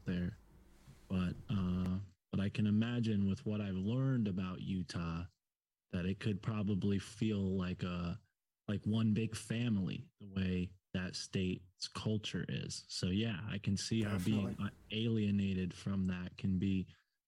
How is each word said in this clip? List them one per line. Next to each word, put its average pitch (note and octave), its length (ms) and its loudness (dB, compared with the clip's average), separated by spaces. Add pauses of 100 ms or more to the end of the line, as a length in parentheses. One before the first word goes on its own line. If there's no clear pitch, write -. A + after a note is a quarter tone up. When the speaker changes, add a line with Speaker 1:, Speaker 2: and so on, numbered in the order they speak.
Speaker 1:
there, F2+ 320 0 (720)
but, F2+ 260 0 (160)
uh, F#2 480 2 (320)
but G2+ 100 0
I G2 80 2
can G#2+ 180 2
imagine A2 640 4
with F#2+ 180 0
what G#2+ 140 0
I've G2 160 -2
learned A#2+ 500 2
about F#2 360 -2
Utah F2 640 -2 (680)
that F2+ 140 -2
it F#2+ 120 0
could G#2 220 -2
probably G2+ 580 2
feel G#2 440 -2 (140)
like F2+ 260 -2
a, F2 360 -2 (500)
like G#2 180 0
one A2 260 4
big A2 240 0
family, A2 680 0 (140)
the G2+ 60 -14 (140)
way F#2 300 0 (240)
that F#2 200 -2
state's - 800 -4
culture G#2+ 540 -2
is. - 400 -6
So - 200 -4
yeah, G#2 280 0 (140)
I G2+ 80 -4
can G2+ 180 0
see A2+ 260 0
how - 160 0
being, G2+ 300 2
Speaker 2:
Definitely. G2+ 180 -4
Speaker 1:
uh, G2+ 40 -4 (200)
alienated G2+ 840 2
from G2 320 0
that F2+ 320 -4
can F#2+ 200 2
be F#2+ 280 2 (420)